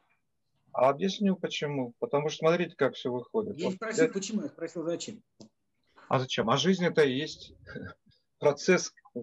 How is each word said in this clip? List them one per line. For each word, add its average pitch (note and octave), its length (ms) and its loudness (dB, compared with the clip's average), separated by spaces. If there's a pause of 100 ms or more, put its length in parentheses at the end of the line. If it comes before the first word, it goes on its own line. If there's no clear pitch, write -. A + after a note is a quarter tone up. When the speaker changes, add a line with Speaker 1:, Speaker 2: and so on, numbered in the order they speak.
(720)
Speaker 1:
а B2+ 160 4
объясню F#3+ 480 0
почему. C#3+ 640 -4
Потому D3 300 0
что - 80 -6
смотрите, E3+ 380 2
как B2+ 180 2
все - 180 -6
выходит. A2 460 -4
Speaker 2:
Я F3 80 -4
не F#3+ 40 -2
Speaker 1:
Вот F#3 60 -6
Speaker 2:
спросил, A3 300 0
Speaker 1:
я - 40 0
Speaker 2:
почему, G3 320 -4
я C#3+ 60 -6
спросил, E3 360 -8
зачем. D#3+ 380 -8 (880)
Speaker 1:
А C3 100 2
зачем? A#2+ 320 -2
А B2 60 4
жизнь — F3 280 2
это D#3+ 200 4
и C3 120 4
есть - 360 -8 (120)
<laughs> - 760 -18
процесс, D3 520 4 (300)